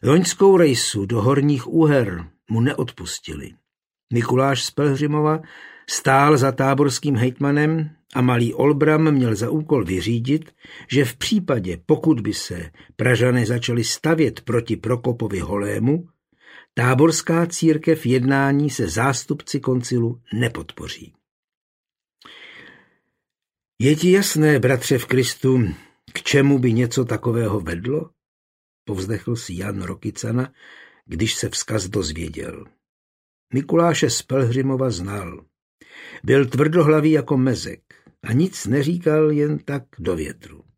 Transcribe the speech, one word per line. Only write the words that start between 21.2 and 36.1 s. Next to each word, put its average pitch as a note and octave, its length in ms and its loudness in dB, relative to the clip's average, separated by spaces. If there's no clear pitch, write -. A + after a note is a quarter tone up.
„Je C#3 180 4
ti E3+ 140 2
jasné, D#3 480 4
bratře B2+ 400 2
v - 80 -6
Kristu, B2+ 580 2
k - 100 -12
čemu C#3 360 4
by B2 140 2
něco B2 320 0
takového A2+ 560 -2
vedlo?“ G#2 500 -6
povzdechl G2+ 520 -6
si - 200 -12
Jan G2 260 -8
Rokycana, A2 680 -6
když G#2+ 280 -4
se - 140 -6
vzkaz G2 400 -6
dozvěděl. D#2 760 -8
Mikuláše D#3 560 0
z - 120 -4
Pelhřimova C3 680 0
znal. F#2+ 540 -10